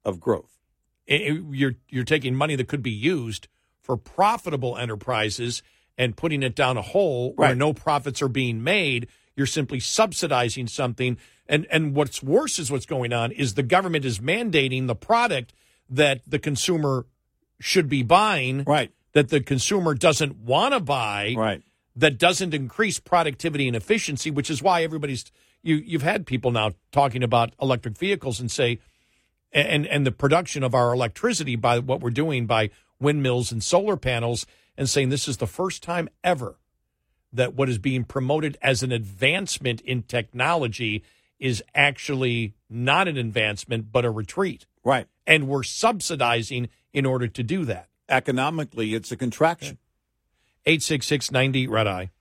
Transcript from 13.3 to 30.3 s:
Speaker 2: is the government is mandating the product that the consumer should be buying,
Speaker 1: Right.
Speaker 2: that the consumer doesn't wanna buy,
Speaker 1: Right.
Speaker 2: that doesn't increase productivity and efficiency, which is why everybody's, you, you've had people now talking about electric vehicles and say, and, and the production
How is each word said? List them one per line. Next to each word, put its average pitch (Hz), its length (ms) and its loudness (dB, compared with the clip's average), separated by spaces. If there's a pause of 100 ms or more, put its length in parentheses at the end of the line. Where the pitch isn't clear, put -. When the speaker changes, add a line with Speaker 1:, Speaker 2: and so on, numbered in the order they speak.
Speaker 2:
is 131 220 -2
the 139 100 0
government 175 400 2
is 117 160 -2
mandating 143 680 0
the 127 80 -2
product 214 580 0 (360)
that 135 380 2
the 143 120 -4
consumer 143 680 0 (520)
should 170 300 2
be 131 160 2
buying, 143 580 4
Speaker 1:
Right. 139 300 2 (200)
Speaker 2:
that 147 180 6
the 151 100 4
consumer 156 540 0
doesn't 143 420 2
wanna 170 440 2
buy, 113 560 -2
Speaker 1:
Right. 110 260 0 (340)
Speaker 2:
that 135 220 4
doesn't 175 360 2
increase 151 460 -2
productivity 156 680 0
and 120 100 -2
efficiency, 156 540 -2
which 143 180 -2
is 143 140 -4
why 175 220 2
everybody's, 147 460 -6 (320)
you, 160 120 2
you've 151 280 -2
had 185 220 -2
people 127 280 -2
now 107 200 0 (200)
talking 131 300 2
about 117 380 2
electric 123 380 -2
vehicles 175 420 -2
and 123 100 -4
say, 120 280 0 (720)
and, 147 360 2
and 143 180 2
the 127 60 2
production 147 500 2